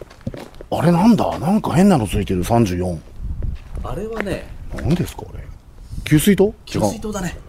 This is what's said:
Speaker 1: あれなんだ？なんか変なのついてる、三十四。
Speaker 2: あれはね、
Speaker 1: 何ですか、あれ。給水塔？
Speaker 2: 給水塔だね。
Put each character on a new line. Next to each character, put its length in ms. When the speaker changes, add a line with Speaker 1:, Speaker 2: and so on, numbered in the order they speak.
Speaker 1:
あ 140
れ 60
な 160
ん 80
だ？ 240
な 120
ん 100
か 100
変 180
な 80
の 100
つ 140
い 40
て 80
る、 100
三 200
十 140
四。 240
Speaker 2:
あ 120
れ 120
は 160
ね、 240
Speaker 1:
何 200
で 100
す 100
か、 120
あ 100
れ。 60
給 160
水 160
塔？ 180
Speaker 2:
給 140
水 220
塔 100
だ 100
ね。 140